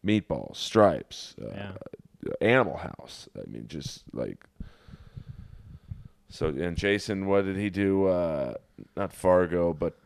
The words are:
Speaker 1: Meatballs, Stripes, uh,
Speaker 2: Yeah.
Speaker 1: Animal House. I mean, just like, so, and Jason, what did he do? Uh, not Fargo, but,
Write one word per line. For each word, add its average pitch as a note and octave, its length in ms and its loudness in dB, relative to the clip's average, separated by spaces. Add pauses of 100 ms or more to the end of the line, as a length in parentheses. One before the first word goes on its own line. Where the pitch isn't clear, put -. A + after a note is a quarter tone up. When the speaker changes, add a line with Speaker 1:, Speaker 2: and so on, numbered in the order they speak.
Speaker 1:
Meatballs, E2 520 0
Stripes, - 840 2
uh, A1 120 -12
Speaker 2:
Yeah. G2 180 -10 (680)
Speaker 1:
Animal A2+ 380 4
House. - 580 -14
I G1+ 140 -12
mean, A1+ 180 -12
just - 360 -12 (100)
like, G1+ 320 -8 (1800)
so, - 180 -4
and D#2 300 -4
Jason, G2+ 500 0
what G2 180 4
did F#2+ 120 -4
he G2+ 120 0
do? G2 380 2
Uh, D#2+ 460 0 (420)
not F#2+ 160 -4
Fargo, F2 640 4
but, D#2 320 -4